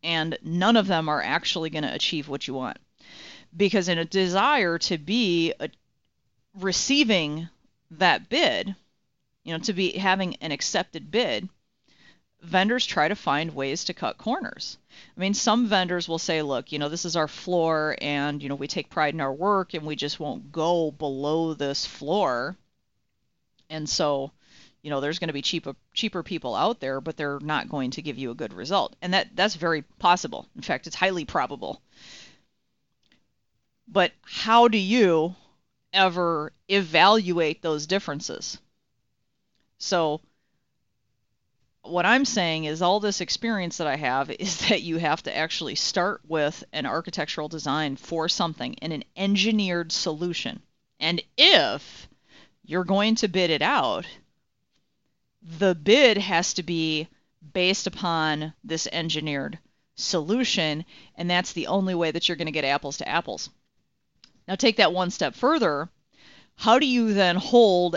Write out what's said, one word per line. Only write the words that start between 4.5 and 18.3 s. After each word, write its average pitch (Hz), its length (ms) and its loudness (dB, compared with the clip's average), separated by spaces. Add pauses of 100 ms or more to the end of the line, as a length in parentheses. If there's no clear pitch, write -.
to 170 200 -2
be 170 640 0
a, 156 100 -6 (840)
receiving 185 960 0 (420)
that 160 380 2
bid, 196 440 0 (680)
you 165 80 -10
know, 165 80 -6
to 185 140 -4
be 180 240 0
having 190 400 0
an 156 160 -8
accepted 156 580 -6
bid, 185 380 -2 (960)
vendors 190 420 2
try 156 220 2
to 202 80 -2
find 156 400 -2
ways 135 300 -4
to - 80 -6
cut - 240 -6
corners. - 600 -6 (380)
I - 40 -12
mean, 196 140 0
some 226 340 2
vendors 180 400 0
will 165 120 -2
say, 160 220 0
"Look, 139 300 -4
you 151 80 -4
know, 147 100 -4
this 165 160 -6
is 165 100 -4
our 156 120 0
floor, 160 720 0
and, 143 420 -4